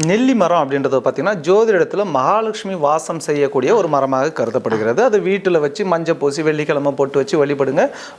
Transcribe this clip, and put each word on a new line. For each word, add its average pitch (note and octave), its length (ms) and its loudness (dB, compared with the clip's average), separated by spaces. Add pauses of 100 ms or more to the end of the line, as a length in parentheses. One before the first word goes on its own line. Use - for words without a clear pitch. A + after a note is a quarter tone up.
(120)
நெல்லி B3+ 320 2
மரம் E3+ 200 2
அப்படின்றது C3+ 460 0
பாத்தீங்கன்னா, D#3+ 260 -2 (140)
ஜோதிடத்துல G3+ 560 2 (140)
மகாலட்சுமி G3 580 -2 (100)
வாசம் D#3+ 420 -2
செய்யக்கூடிய C#3+ 520 0
ஒரு E3+ 160 -2
மரமாக C3+ 420 0
கருதப்படுகிறது. A2+ 680 0
அது G#3 100 2
வீட்டுல F#3+ 280 -2
வச்சு D#3 440 0
மஞ்சள் E3 300 -2
பூசி C#3+ 260 -2
வெள்ளிக்கிழமை D3+ 520 0
பொட்டு C#3 200 0
வச்சு C3+ 220 -2
வழிபடுங்க, C#3 420 0 (360)